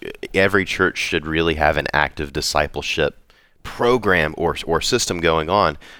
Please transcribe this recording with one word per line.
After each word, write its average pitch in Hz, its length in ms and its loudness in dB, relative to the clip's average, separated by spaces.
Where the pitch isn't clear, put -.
every 98 300 4
church - 360 0
should 78 280 -2
really 80 280 2
have 76 200 2
an 71 180 -2
active 71 380 -2
discipleship 73 840 -2
program 104 760 2
or, 78 180 -2
or 80 160 0
system 98 380 -2
going 80 300 2
on, 90 280 2